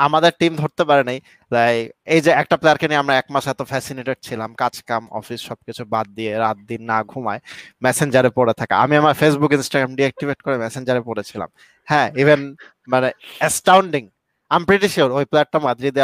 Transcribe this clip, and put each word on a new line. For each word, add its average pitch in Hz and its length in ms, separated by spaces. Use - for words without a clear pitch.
আমাদের 160 320
টিম 170 220
ধরতে 156 280
পারে 143 200
নাই। 131 80
Like, 117 280
এই 165 120
যে 165 60
একটা 165 200
প্লেয়ারকে 156 280
নিয়ে 147 140
আমরা 139 180
এক - 120
মাস 139 100
এত - 80
ফ্যাসিনেটেড 131 460
ছিলাম, 110 220
কাজ 123 140
কাম 117 140
অফিস 113 200
সবকিছু - 320
বাদ 110 140
দিয়ে 110 140
রাত 110 140
দিন 113 200
না 110 80
ঘুমায় 117 300
মেসেঞ্জারে 127 520
পড়ে 117 160
থাকা। - 200
আমি 143 180
আমার 151 200
Facebook, 147 380
Instagram 131 400
ডিঅ্যাক্টিভেট 139 460
করে 139 180
মেসেঞ্জারে 123 460
পড়েছিলাম। 104 400
হ্যাঁ, 143 160
even, 147 180
মানে, 127 160
astounding। 170 600
I'm 170 160
pretty 196 260
sure 147 220
ওই 143 140
প্লেয়ারটা 151 340
মাদ্রিদে 127 380